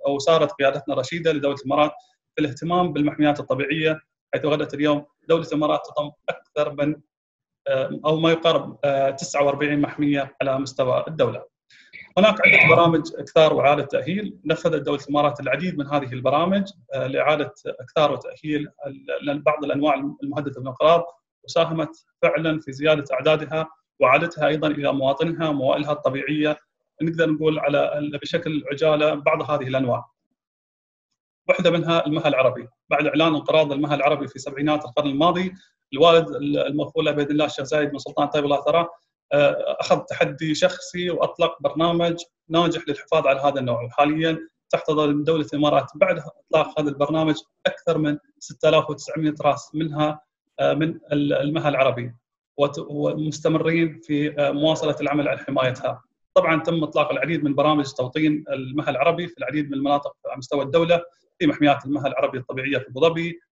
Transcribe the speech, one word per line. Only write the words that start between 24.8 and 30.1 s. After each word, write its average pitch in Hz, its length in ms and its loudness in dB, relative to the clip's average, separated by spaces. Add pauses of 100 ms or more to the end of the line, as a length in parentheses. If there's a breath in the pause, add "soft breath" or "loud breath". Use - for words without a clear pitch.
مواطنها 147 560 -2
وموائلها 143 440 0
الطبيعية. 147 640 -2 (460)
نقدر 160 280 0
نقول 156 280 0
على 143 400 0
ال-، 147 200 -6
بشكل 160 540 -6
عجالة 151 420 2
بعض 151 360 -2
هذه 139 180 -2
الأنواع. 127 360 -2 (1400)